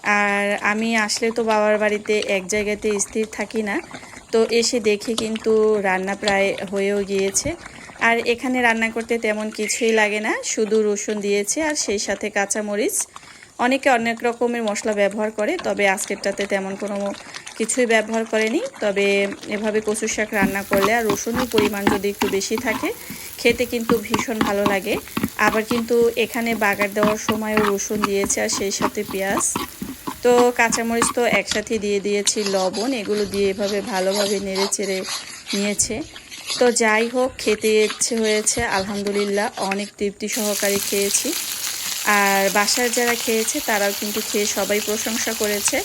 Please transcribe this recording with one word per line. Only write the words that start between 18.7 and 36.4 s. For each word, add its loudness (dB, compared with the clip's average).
তবে 2
এভাবে 0
কচু -2
শাক -2
রান্না 2
করলে 2
আর 2
রসুনের 0
পরিমাণ 0
যদি 2
একটু -2
বেশি 0
থাকে, -2
খেতে 2
কিন্তু 0
ভীষণ -2
ভালো 2
লাগে। 0
আবার 2
কিন্তু 2
এখানে -2
বাগার 0
দেওয়ার 2
সময়ও 0
রসুন -2
দিয়েছে 0
আর 0
সেই -2
সাথে -2
পেঁয়াজ। -2
তো 6
কাঁচামরিচ 2
তো 2
একসাথে 0
দিয়ে 0
দিয়েছি, 0
লবণ, 0
এগুলো -2
দিয়ে 0
এভাবে -2
ভালোভাবে 0
নেড়ে -2
চেড়ে -4
নিয়েছে। -2